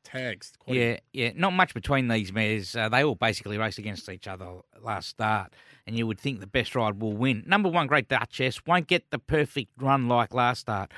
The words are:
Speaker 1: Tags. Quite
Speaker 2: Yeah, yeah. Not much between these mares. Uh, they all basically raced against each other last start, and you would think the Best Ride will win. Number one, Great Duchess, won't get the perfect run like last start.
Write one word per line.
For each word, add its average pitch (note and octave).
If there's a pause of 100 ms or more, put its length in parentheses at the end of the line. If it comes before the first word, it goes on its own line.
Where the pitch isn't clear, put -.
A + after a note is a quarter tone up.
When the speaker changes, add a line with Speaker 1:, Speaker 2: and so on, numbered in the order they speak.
Speaker 1:
Tags. B2+
Quite B2+
Speaker 2:
Yeah, A#2 (160)
yeah. A#2+
Not F3+
much F3+
between C3+
these G#2+
mares. G#2+
Uh, A2
they B2+
all D3
basically G#2
raced A2
against G2+
each G2
other F#2 (340)
last G#2
start, G#2+ (340)
and A2+
you A2+
would G#2+
think C3
the F#2+
Best A#2+
Ride G#2+
will A2
win. A#2
Number G3
one, E3
Great C3+
Duchess, B2+
won't E3+
get -
the C3
perfect D3
run C3+
like A#2+
last B2
start. G2+